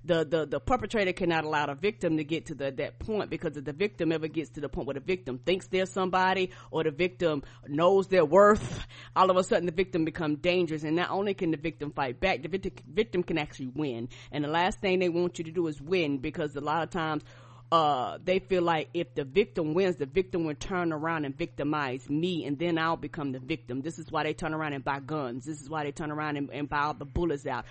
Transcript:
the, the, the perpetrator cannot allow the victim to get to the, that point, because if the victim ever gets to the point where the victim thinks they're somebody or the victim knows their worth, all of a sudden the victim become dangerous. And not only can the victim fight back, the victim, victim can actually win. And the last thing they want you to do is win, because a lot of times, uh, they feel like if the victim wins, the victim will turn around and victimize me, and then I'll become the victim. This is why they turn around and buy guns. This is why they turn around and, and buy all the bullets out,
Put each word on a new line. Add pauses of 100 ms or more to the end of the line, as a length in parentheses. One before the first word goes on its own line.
the,
the,
the
perpetrator
cannot
allow
the
victim
to
get
to
the,
that
point,
because
if
the
victim
ever
gets
to
the
point
where
the
victim
thinks
they're
somebody (200)
or
the
victim (240)
knows
their
worth, (300)
all
of
a
sudden
the
victim
become
dangerous.
And
not
only
can
the
victim
fight
back,
the
victim, (140)
victim
can
actually
win. (200)
And
the
last
thing
they
want
you
to
do
is
win,
because
a
lot
of
times, (560)
uh,
they
feel
like
if
the
victim
wins,
the
victim
will
turn
around
and
victimize
me,
and
then
I'll
become
the
victim.
This
is
why
they
turn
around
and
buy
guns.
This
is
why
they
turn
around
and,
and
buy
all
the
bullets
out,